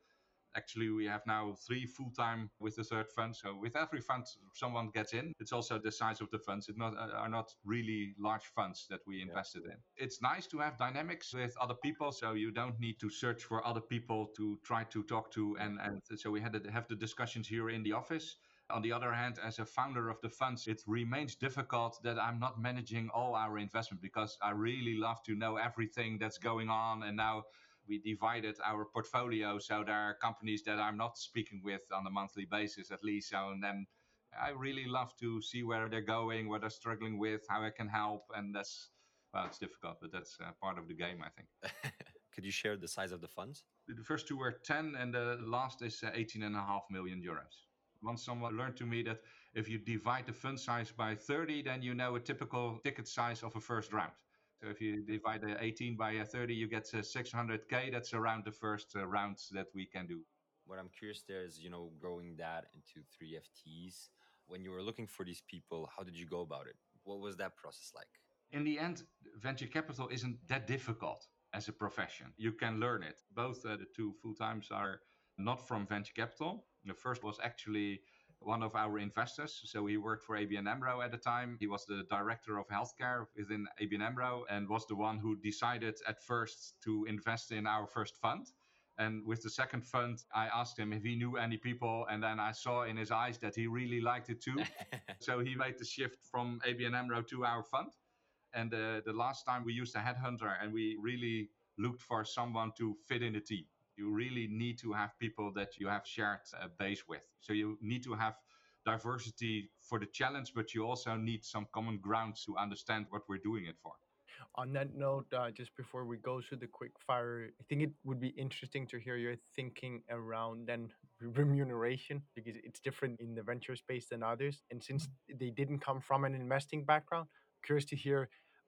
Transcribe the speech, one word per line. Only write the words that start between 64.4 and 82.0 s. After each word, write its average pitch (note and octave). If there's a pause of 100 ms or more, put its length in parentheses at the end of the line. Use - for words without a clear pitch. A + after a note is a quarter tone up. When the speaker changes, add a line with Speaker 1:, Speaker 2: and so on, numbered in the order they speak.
Speaker 2:
When F#2
you F#2
were F#2
looking A2+
for -
these F2
people, E2
how G2
did F2
you E2+
go F2
about C#2+
it? - (280)
What G2+
was G2
that F#2+
process -
like? - (420)
Speaker 1:
In D3
the D3
end, E3+ (320)
venture C3
capital C3+
isn't A#2+ (100)
that B2+
difficult A#2 (240)
as F2
a -
profession. -
You A2
can A2
learn A#2
it. D2+ (140)
Both, B2
uh, G#2+
the F#2+
two G#2
full-times A2
are G2+ (340)
not A#2
from G#2
venture G#2
capital. D#3 (200)
The F#2
first B2
was G#2
actually G#2 (400)
one A2+
of A2
our G#2+
investors. A#2
So G#2
he G#2
worked G#2+
for G#2+
A G#2
B G2+
N G2+
amro B2+
at A#2+
the A#2+
time. A#2+
He G#2+
was G2+
the G2+